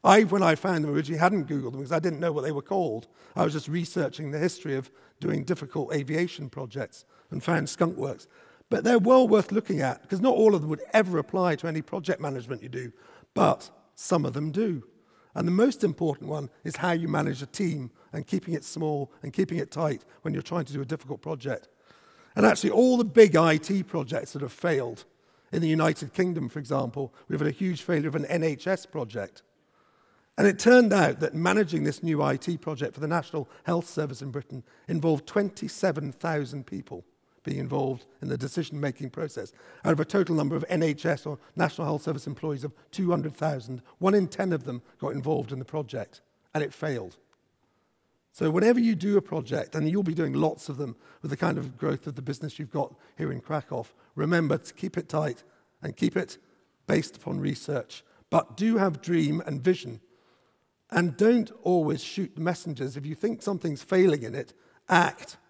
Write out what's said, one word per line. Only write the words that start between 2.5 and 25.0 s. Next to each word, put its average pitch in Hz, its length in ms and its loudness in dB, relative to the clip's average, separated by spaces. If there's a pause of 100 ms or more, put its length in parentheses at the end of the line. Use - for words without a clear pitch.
were 143 120 -4
called. 147 440 -4 (280)
I 180 80 2
was 156 100 2
just 151 140 -6
researching 156 640 -4
the 151 80 -6
history 156 360 -2
of 135 140 -6 (300)
doing 151 240 -2
difficult 156 500 -6
aviation 151 560 -4
projects 131 560 -12 (240)
and 147 140 -8
found 160 260 0
Skunk - 280 0
Works. - 300 -8 (420)
But - 140 0
they're 240 140 6
well 247 300 8
worth 208 240 4
looking 196 300 0
at, - 280 -2
'cause 190 120 -2
not 247 120 4
all 214 220 8
of 165 60 0
them 151 100 -4
would 151 120 -4 (100)
ever 185 260 4
apply 180 380 0
to 165 100 -6
any 156 140 -2
project 175 380 -4
management 127 440 -6
you 127 60 -14
do, 123 220 -10 (420)
but - 360 2 (260)
some 156 300 0
of 123 80 -4
them 151 180 -4
do. 180 320 -2 (520)
And 170 120 -2
the 170 40 0
most 226 320 4
important 151 460 -2
one 147 200 -8 (140)
is 165 140 -6
how 175 140 0
you 170 160 0
manage 147 340 0
a 139 40 -10
team 151 460 -4 (200)
and 156 140 -8
keeping 170 280 -4
it 147 100 -6
small 151 480 -4 (100)
and 143 100 -10
keeping 175 280 -2
it 202 120 -8
tight 151 320 -2 (200)
when 160 100 -4
you're - 80 -4
trying 165 240 -4
to 139 80 -14
do 139 80 -6
a 135 40 -8
difficult 147 360 -10
project. 135 480 -8 (680)
And 214 100 6
actually, - 260 4
all 247 260 6
the 233 80 2
big 196 300 10
I 160 220 6
T 190 260 -2
projects 151 500 -6
that 139 80 -8
have 131 100 -8
failed, 135 540 -2 (460)